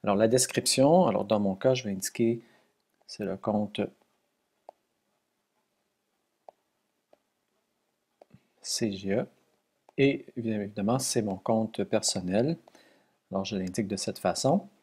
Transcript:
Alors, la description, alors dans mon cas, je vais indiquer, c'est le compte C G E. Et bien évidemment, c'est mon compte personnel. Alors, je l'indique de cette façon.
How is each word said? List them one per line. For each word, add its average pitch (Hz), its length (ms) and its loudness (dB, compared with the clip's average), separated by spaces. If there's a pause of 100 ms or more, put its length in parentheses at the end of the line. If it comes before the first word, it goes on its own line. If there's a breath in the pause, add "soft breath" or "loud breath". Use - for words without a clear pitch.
Alors, 101 120 2
la 110 120 4
description, 135 760 4
alors 101 200 0
dans 107 140 2
mon 98 140 0
cas, 131 220 2
je 127 80 -6
vais 104 80 -4
indiquer, 117 500 -2 (640 loud breath)
c'est - 180 -12
le 95 140 -4
compte 104 440 -2 (4000)
C - 300 -2
G 95 200 -4
E. 123 140 0 (720)
Et 139 260 2 (100)
bien 113 240 -2
évidemment, 104 380 -2
c'est 127 240 0
mon 98 140 -4
compte 110 480 -2
personnel. 101 760 -2 (760 soft breath)
Alors, 95 140 -4
je 104 120 -6
l'indique 92 300 -4
de 101 80 -4
cette - 220 -6
façon. 135 500 0 (160)